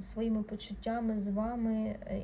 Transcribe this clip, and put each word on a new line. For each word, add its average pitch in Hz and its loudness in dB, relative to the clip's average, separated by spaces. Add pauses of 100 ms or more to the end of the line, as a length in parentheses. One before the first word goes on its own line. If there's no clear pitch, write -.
своїми 220 0
почуттями 220 -2
з 196 0
вами, 226 2
е, 214 0